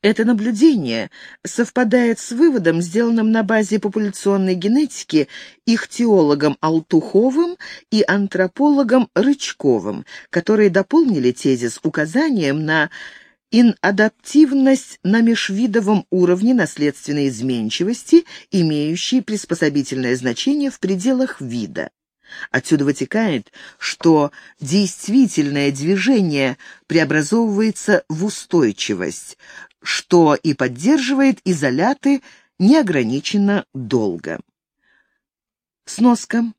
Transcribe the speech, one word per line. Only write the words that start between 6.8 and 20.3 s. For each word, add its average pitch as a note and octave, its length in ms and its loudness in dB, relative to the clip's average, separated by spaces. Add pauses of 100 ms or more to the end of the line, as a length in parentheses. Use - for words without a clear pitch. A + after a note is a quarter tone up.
и G#3+ 160 2
антропологом A3+ 1040 0
Рычковым, A#2+ 920 -2 (240)
которые G#3 400 2
дополнили F#3+ 640 2
тезис B2 500 -2
указанием D#3 800 -2
на D#3 260 0 (600)
инадаптивность B3 1500 2
на G#3 160 2
межвидовом G#3+ 920 0
уровне F#3 420 2
наследственной D3 720 -2
изменчивости, C3 960 0 (280)
имеющей D#3+ 680 0
приспособительное C#3+ 960 -2
значение C4 560 -2